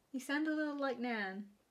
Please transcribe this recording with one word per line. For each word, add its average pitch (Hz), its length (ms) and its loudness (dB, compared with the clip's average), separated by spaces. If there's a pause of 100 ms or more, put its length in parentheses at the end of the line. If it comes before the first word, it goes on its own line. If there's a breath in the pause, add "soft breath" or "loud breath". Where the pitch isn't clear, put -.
(120)
You 262 80 -2
sound 285 280 0
a 311 60 2
little 302 240 0
like 269 200 2
Nan. 208 460 -2 (260)